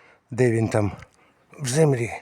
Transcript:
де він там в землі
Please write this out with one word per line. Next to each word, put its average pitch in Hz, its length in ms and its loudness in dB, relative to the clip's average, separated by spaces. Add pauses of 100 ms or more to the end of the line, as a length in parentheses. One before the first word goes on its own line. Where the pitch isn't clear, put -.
(300)
де 120 200 2
він 113 180 2
там 107 240 0 (640)
в 139 100 -6
землі 135 420 2 (120)